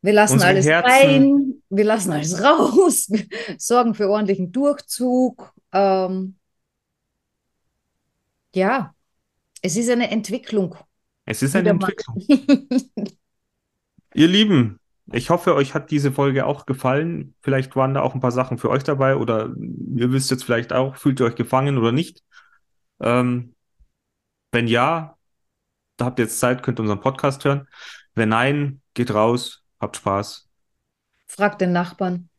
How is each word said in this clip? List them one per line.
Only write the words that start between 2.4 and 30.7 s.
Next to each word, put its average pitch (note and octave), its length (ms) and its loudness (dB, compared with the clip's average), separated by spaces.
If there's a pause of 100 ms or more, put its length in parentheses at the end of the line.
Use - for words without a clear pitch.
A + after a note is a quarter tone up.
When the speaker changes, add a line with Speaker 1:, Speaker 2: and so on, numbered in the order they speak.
Speaker 1:
<laughs> - 0 -
raus, D#4 680 4
wir G#3 160 -2 (320)
sorgen A#3+ 360 2
für G#3 140 -2
ordentlichen F#3+ 440 0
Durchzug. B3+ 1000 -2 (200)
Ähm, F#3+ 640 0 (2250)
ja, G3 400 0 (680)
es F3 160 -4
ist A#3 140 -2
eine A#3+ 200 0
Entwicklung. G#3 640 -4 (520)
Speaker 2:
Es - 160 -4
ist C#3+ 120 -2
Speaker 1:
Wieder F3+ 160 2
Speaker 2:
eine F3 80 2
Speaker 1:
mal. G3 120 -2
Speaker 2:
Entwicklung. C4+ 880 0 (160)
Speaker 1:
<laughs> - 1200 -18
Speaker 2:
Ihr D#3 140 6
Lieben, F3+ 520 2 (320)
ich A#2+ 180 -4
hoffe, F3 240 2
euch C#3 200 0
hat D3+ 160 -6
diese C#3+ 220 0
Folge C3+ 340 0
auch C#3+ 200 -6
gefallen. C#3 760 -4
Vielleicht C3 340 -2
waren C3 180 0
da C#3 80 -2
auch C3+ 120 -2
ein C3 60 -4
paar B2 120 0
Sachen B2 260 -4
für - 120 -2
euch C3+ 140 0
dabei C3+ 320 0
oder A#2 360 -2 (440)
ihr B2 160 0
wisst C3+ 180 -2
jetzt B2+ 140 -4
vielleicht A#2 280 -2
auch, C3 240 -2
fühlt C3+ 240 -2
ihr A#2+ 60 4
euch A#2 80 -2
gefangen C3+ 440 -2
oder A#2 140 2
nicht. D3+ 300 -6 (760)
Ähm, B2 540 -2 (960)
wenn A#2 160 0
ja, D3 480 0 (800)
da A#2+ 100 -4
habt B2 140 -6
ihr A#2 60 2
jetzt - 120 -10
Zeit, B2+ 240 -2
könnt B2 160 -4
ihr A2+ 40 -6
unseren G#2 180 -2
Podcast C#3 440 -4
hören. C#3+ 220 -2 (480)
Wenn A2+ 160 0
nein, C#3 520 -2 (120)
geht A#2+ 180 -4
raus, A2+ 520 -2 (160)
habt - 160 -10
Spaß. - 520 -6 (800)